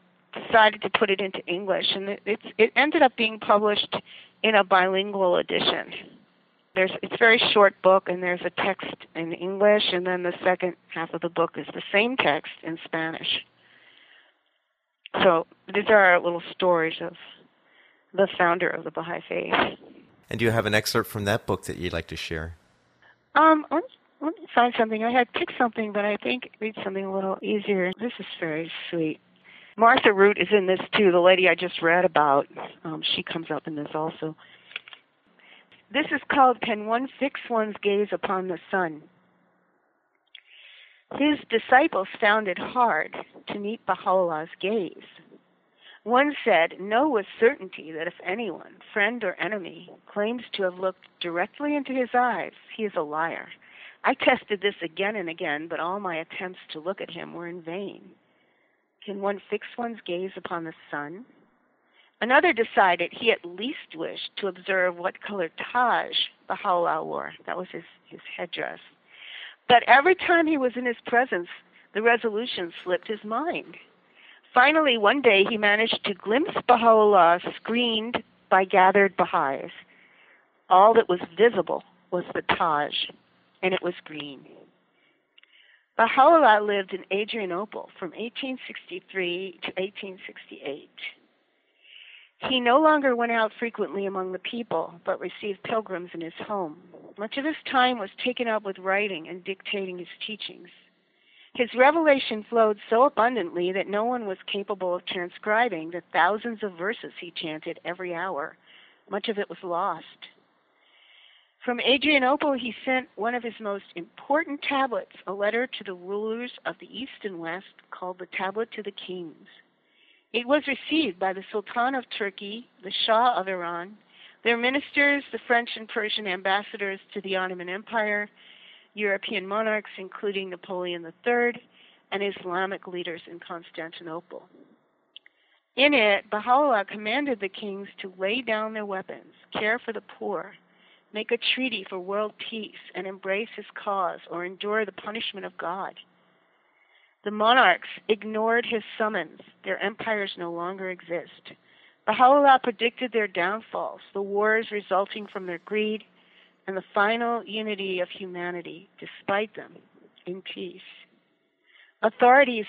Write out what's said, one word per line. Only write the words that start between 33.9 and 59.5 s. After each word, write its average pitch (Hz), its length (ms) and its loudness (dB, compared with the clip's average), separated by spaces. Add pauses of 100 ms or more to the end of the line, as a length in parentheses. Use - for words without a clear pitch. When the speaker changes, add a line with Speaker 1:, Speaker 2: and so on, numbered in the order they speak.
Speaker 1:
also. 156 400 -4 (1600)
This 294 180 0
is 302 120 -4 (100)
called 254 300 4
Can 214 240 -4
One 240 220 -2 (120)
Fix 277 180 -2 (120)
One's 220 320 -2
Gaze 202 300 0
Upon 185 360 -4
the 170 100 -6 (120)
Sun? 160 320 -2 (2250)
His 294 200 2 (120)
disciples 226 580 2 (100)
found 208 300 2
it 175 100 -4
hard 220 560 0 (340)
to 208 100 -8
meet 208 260 -8
Baha'u'llah's 180 640 0 (100)
gaze. 190 460 -4 (960)
One 269 420 2
said, 170 360 4
"Know 220 280 2
with 220 180 0 (140)
certainty 190 500 0
that 160 160 -8
if 175 80 -8 (100)
anyone, 190 520 -8 (160)
friend 220 320 -2
or 185 160 -2
enemy, 170 500 -8 (160)
claims 226 460 -4
to 202 100 -4
have 180 160 -2
looked 185 300 -6 (100)
directly 190 560 -4
into 269 180 -4
his 254 220 -2
eyes, 240 380 0 (240)
he 220 80 -4
is 202 100 -4
a 175 80 -2
liar. 151 460 -6 (560)
I 254 100 2
tested 220 460 0
this 196 200 -2
again 185 360 -4
and 175 120 -6
again, 160 380 -6
but 165 140 -6
all 180 180 -4
my 185 160 -6
attempts 175 540 -10
to - 100 -14
look 175 220 -8
at 170 100 -12
him 156 240 -12
were 170 140 -10
in 175 120 -12
vain." 170 500 -10 (920)
Can 196 160 -10
one 196 200 -2 (100)